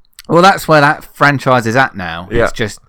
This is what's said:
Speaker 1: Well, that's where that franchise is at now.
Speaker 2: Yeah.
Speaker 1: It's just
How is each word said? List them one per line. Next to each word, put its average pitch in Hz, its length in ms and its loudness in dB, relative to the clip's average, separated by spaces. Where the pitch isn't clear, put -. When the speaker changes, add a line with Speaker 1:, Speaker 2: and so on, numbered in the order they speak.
Speaker 1:
Well, 165 140 4
that's 185 240 2
where 156 140 4
that 143 240 0
franchise 131 640 0
is 110 80 -2
at 131 200 0
now. 87 360 -10
Speaker 2:
Yeah. 117 120 0
Speaker 1:
It's 104 80 -2
just - 360 -8